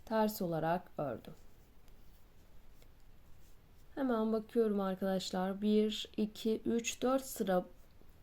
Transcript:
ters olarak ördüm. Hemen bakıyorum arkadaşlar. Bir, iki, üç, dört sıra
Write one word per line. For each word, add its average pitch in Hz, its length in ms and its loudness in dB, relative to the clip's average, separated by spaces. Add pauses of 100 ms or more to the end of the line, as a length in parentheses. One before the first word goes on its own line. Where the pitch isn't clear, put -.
ters 214 380 2
olarak 170 560 0
ördüm. 135 360 -4 (2500)
Hemen 226 380 2
bakıyorum 220 480 2
arkadaşlar. 190 800 0
Bir, 214 540 4
iki, 220 480 0
üç, 233 380 0
dört 262 220 2
sıra 185 400 2 (580)